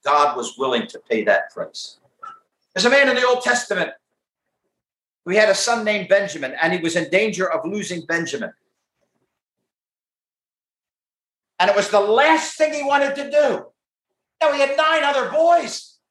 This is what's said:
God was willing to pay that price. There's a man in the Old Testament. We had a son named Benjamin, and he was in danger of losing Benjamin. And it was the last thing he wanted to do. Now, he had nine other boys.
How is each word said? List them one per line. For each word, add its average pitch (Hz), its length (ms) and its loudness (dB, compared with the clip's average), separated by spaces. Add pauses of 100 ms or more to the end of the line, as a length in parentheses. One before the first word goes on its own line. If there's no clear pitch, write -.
God 147 320 2
was 117 220 -8
willing 123 300 -2
to - 120 -18
pay 113 240 -2
that 101 300 0
price. - 460 -14 (760)
There's 185 100 -2
a 247 60 2
man 277 180 6
in 247 80 2
the 247 100 0
Old 247 180 0
Testament. 233 480 -2 (1300)
We 185 140 -2
had 214 100 6
a 196 80 4
son 233 300 -2
named 208 240 -2
Benjamin, 185 520 0
and 165 120 0
he 180 60 -2
was 165 180 -4
in - 120 -4
danger 190 400 0
of 160 160 -4
losing 180 400 -8
Benjamin. 165 460 -6 (3000)
And 190 100 4
it 196 80 2
was 202 120 0
the 208 120 4
last 277 560 2
thing 302 160 2
he 294 100 -6
wanted 277 320 0
to 277 160 -8
do. 277 360 0 (720)
Now, 311 100 4
he 277 80 -2
had 277 160 0
nine 311 280 2
other 277 260 -2
boys. 330 680 0 (140)